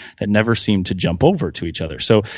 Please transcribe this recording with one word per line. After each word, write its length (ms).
that 80
never 260
seem 300
to 100
jump 300
over 280
to 140
each 160
other. 180
So 240